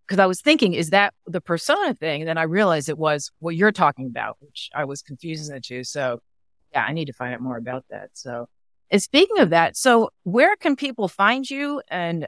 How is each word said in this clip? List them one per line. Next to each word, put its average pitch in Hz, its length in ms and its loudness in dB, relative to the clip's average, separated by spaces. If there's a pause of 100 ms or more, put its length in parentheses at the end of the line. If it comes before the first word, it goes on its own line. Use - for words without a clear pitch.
'cause 190 120 0
I 190 80 6
was 185 140 -4
thinking, 208 320 4
"Is 160 180 -4
that 196 220 2 (120)
the 175 160 -8
persona 285 540 0
thing?" 151 260 -4
And 160 80 -4
then 160 80 -2
I 165 60 0
realized 165 440 2
it 156 120 -6
was 151 400 -2
what 165 160 -6
you're 202 160 4
talking 151 340 0
about, 117 340 -8
which - 360 -18
I 143 100 -4
was 139 160 -10
confusing 151 520 -12
the 135 60 -14
two. 123 240 -12
So, 127 380 -6 (500)
yeah, 131 120 0
I 117 100 -2
need 160 120 -6
to 143 80 -12
find 123 200 -8
out 117 80 -10
more 127 160 -8
about 127 320 -10
that. 104 240 -16
So, 120 340 -12 (440)
and 202 100 4
speaking 392 380 2
of 208 100 6
that, 165 260 4
so 233 360 4 (120)
where 269 320 4
can 302 200 0
people 247 320 -2
find 240 420 0
you? 285 400 -6
And 170 380 -4